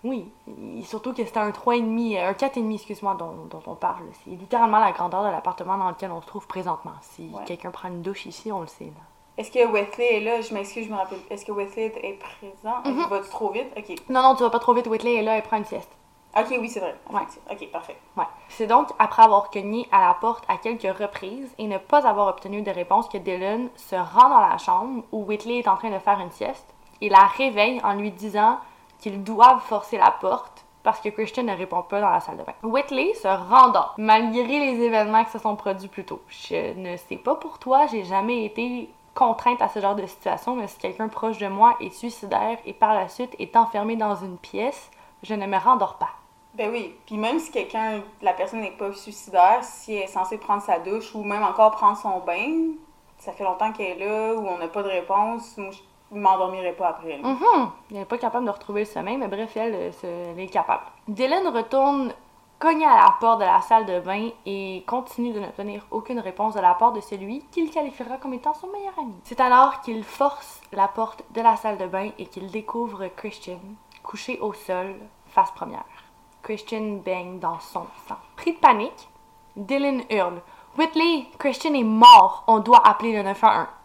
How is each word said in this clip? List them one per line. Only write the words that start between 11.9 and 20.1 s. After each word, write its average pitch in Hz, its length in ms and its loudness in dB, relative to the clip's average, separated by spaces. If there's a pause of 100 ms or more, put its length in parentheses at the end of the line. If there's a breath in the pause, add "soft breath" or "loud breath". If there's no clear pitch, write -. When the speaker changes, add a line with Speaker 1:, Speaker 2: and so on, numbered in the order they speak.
Speaker 2:
est 202 180 -8
présent ? 214 680 -10
Speaker 1:
Mhm. 277 180 -2
Speaker 2:
Je - 120 -4
vais 190 140 -4
trop 208 200 -4
vite ? 240 180 -6 (100)
Ok. 208 160 -14 (160)
Speaker 1:
Non, 254 140 2
non, 262 120 8
tu 247 80 0
vas 240 60 2
pas 233 100 0
trop 240 140 2
vite. 240 140 0
Wesley 220 280 0
est 214 80 0
là, 220 140 0
elle 214 60 -4
prend 220 140 -4
une 208 80 -4
sieste. - 260 -12 (460)
Speaker 2:
Ok, 233 100 0 (120)
oui, 220 100 -6
c'est 208 100 -10
vrai. 180 160 -8 (160)
Speaker 1:
Ouais. 202 100 -4 (300)
Speaker 2:
Ok, - 200 -14
parfait. - 260 -12 (200)
Speaker 1:
Ouais. 175 80 -2 (240 loud breath)
C'est - 180 -6
donc 247 300 4
après 220 260 6
avoir 202 280 6
cogné 208 400 -6
à 185 160 6
la 180 80 6